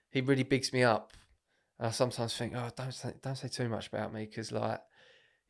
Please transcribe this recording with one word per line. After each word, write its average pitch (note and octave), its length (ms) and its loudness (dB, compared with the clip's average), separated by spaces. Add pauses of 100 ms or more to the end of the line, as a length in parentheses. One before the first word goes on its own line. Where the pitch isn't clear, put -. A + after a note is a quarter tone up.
(100)
he C3+ 100 0
really C3 240 4
bigs C3 280 2
me B2+ 100 4
up. A#2 300 4 (640)
And A#2 100 0
I - 20 0
sometimes A#2 460 0
think, A#2 200 -4
"Oh, A#2+ 200 -6
don't B2+ 180 -6
say, - 260 -8
don't C3+ 160 -6
say B2+ 120 -8
too A#2+ 200 -2
much G#2 200 -4
about G#2+ 260 -4
me," A2 120 -6
'cause, A2+ 260 -8
like, A2+ 280 -2 (680)